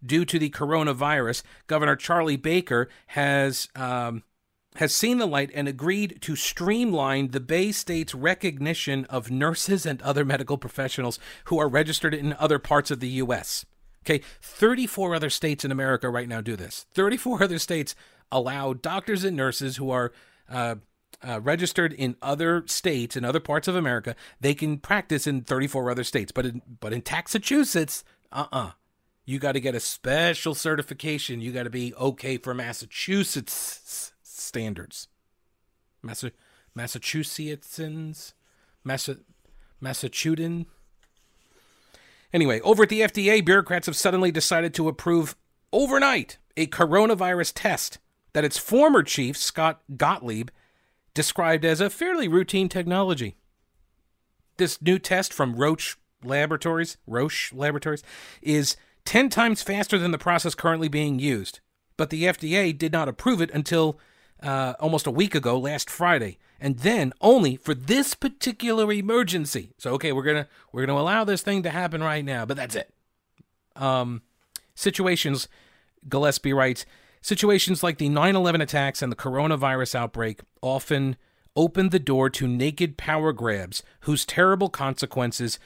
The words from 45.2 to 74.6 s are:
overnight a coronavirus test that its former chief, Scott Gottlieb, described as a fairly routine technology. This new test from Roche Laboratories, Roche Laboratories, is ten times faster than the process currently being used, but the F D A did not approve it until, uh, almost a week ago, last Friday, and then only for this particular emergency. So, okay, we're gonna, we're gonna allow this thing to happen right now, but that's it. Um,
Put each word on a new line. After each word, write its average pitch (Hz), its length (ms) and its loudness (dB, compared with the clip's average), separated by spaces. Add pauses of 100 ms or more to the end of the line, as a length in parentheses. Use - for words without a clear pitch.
overnight 269 680 2 (180)
a 160 80 2
coronavirus 180 880 4
test - 460 -2 (340)
that 151 100 2
its 147 140 0
former 262 460 6
chief, 139 340 -2
Scott - 440 0 (140)
Gottlieb, 123 540 0 (640)
described 165 520 2
as 160 160 4
a 196 100 2
fairly 339 360 -2
routine 185 400 4
technology. 175 680 -2 (1200)
This - 240 -2
new 175 160 4
test 190 360 -2
from 127 220 0
Roche 147 420 0 (260)
Laboratories, 156 840 -2
Roche 127 480 -4
Laboratories, 147 480 -2 (400)
is 151 340 0 (300)
ten 254 240 4
times 220 340 2
faster 202 340 0
than 175 140 0
the 151 80 -4
process 170 340 0
currently 165 340 0
being 147 300 0
used, 127 440 -2 (360)
but 156 140 -2
the 160 160 0
F 180 100 2
D 160 180 -2
A 190 160 2
did 156 200 -2
not 156 180 0
approve 165 320 0
it 165 100 2
until, 156 460 2 (460)
uh, 135 360 -2
almost 156 280 0
a 139 40 0
week 180 220 2
ago, 127 240 2
last 139 320 -4
Friday, 156 480 0 (220)
and 139 200 -2
then 160 400 2
only 196 360 8
for 151 180 -2
this 185 400 0
particular 226 800 0
emergency. 190 880 0
So, 127 140 -4
okay, 147 180 -2
we're 135 120 -2
gonna, 147 240 0 (240)
we're 127 140 -2
gonna 139 140 2
allow 196 240 2
this 202 180 0
thing 196 220 0
to 170 80 -2
happen 165 320 -4
right 151 200 -2
now, 127 220 -4
but 131 100 -4
that's 120 200 -8
it. - 180 -8 (800)
Um, 127 460 -2 (540)